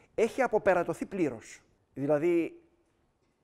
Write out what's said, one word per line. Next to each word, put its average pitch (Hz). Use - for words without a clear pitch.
έχει 226
αποπερατωθεί 185
πλήρως. 143
Δηλαδή, 151